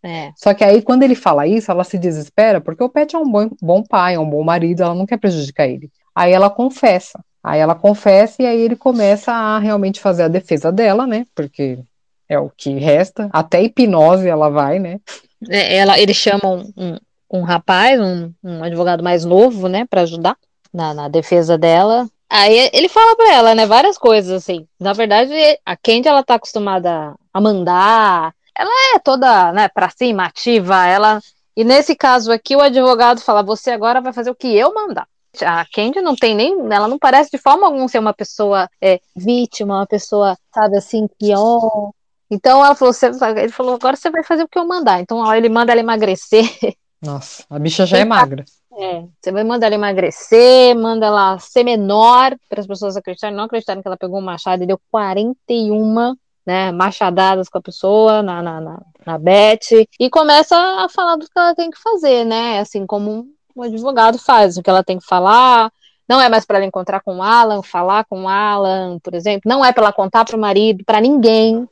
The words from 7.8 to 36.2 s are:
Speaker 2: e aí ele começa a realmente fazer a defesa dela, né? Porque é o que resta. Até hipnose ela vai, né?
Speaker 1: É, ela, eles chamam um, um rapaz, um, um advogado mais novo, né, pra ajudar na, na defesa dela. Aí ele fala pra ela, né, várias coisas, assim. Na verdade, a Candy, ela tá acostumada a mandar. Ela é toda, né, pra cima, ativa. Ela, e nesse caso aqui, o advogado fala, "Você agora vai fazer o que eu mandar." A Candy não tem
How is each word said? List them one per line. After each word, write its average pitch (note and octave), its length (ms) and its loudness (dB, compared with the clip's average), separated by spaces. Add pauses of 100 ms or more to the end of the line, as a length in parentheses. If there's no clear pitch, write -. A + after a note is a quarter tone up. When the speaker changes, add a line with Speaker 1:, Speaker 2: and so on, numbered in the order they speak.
Speaker 2:
e B3+ 40 0
aí A#3 120 0
ele A3+ 160 0
começa G#3+ 600 0
a G#3+ 240 -2
realmente G3+ 420 -2
fazer F3 220 -2
a E3 60 2
defesa E3 440 -2
dela, A3 340 0
né? A#3+ 280 -6
Porque C#3 440 -8 (500)
é D#3 120 -2
o C#3+ 100 -8
que - 240 -10
resta. D#3+ 580 -2
Até D#3+ 300 0
hipnose F#3 640 2
ela D3+ 220 0
vai, D3 320 -2
né? F#3 180 -10 (500)
Speaker 1:
É, F#3+ 280 -2
ela, G3 240 4
eles G#3 160 2
chamam G3 500 -2 (100)
um, F3 200 -10 (360)
um F#3 100 -4
rapaz, F#3 580 0
um, F3 320 -6 (100)
um E3+ 220 -12
advogado F3 400 -4
mais F3 200 0
novo, F#3+ 440 2
né, G3+ 200 -4
pra F#3+ 120 0
ajudar E3+ 360 -2 (380)
na, D#3+ 180 -6
na D3 160 -10
defesa E3 480 0
dela. G3 520 2 (200)
Aí A3 440 2
ele D#4 160 0
fala A4+ 260 4
pra A4+ 180 4
ela, A3+ 220 6
né, A3+ 100 2
várias B3+ 320 2
coisas, G#3+ 360 2
assim. F3 340 -8 (140)
Na G3 120 -4
verdade, A3+ 400 0 (320)
a - 120 -8
Candy, A#3+ 320 0
ela C#4+ 160 2
tá B3 100 2
acostumada F3+ 800 -6 (180)
a F#3+ 80 -4
mandar. F#3+ 920 2 (260)
Ela B4+ 380 0
é - 20 2
toda, B3+ 540 2
né, G3 160 2
pra F#3 200 -2
cima, G#3 360 -4
ativa. F#3 600 0
Ela, G#3 360 2 (360)
e A3 60 -2
nesse C#4 320 2
caso B3 380 0
aqui, A#3 240 -2
o C#4+ 40 4
advogado B3 600 2
fala, G#3 240 0
"Você G#3+ 260 -6
agora A#3 300 -2
vai B3+ 120 -10
fazer A#3+ 180 -8
o B3 40 -10
que B3+ 180 -10
eu B3+ 220 2
mandar." G#4 320 -8 (380)
A E3+ 280 -2
Candy B3+ 280 -4
não D#4+ 160 -2
tem A3+ 180 0